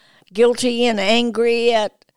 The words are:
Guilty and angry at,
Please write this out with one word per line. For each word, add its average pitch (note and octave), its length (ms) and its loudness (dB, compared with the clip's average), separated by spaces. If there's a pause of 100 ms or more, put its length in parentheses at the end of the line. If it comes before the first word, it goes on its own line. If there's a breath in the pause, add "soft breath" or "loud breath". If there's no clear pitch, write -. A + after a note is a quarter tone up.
(340 soft breath)
Guilty A#3+ 540 0
and A3+ 120 -2
angry A#3 760 0
at, G#3+ 320 -4 (120)